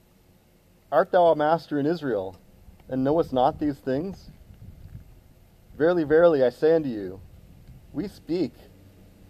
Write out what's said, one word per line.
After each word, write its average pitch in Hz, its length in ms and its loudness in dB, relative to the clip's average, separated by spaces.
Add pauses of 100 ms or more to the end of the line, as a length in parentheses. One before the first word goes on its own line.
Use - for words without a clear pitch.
(920)
Art 170 200 2
thou 175 160 4
a 156 80 4
master 151 440 -2
in 139 60 -2
Israel, 123 520 -4 (520)
and 131 140 -4
knowest 156 300 0
not 135 260 0
these 147 180 -4
things? 156 540 -6 (1500)
Verily, 165 260 0
verily, 156 400 4
I 123 60 4
say 156 240 2
unto 156 160 0
you, 95 320 -10 (720)
we 196 140 -8
speak 165 460 -8 (760)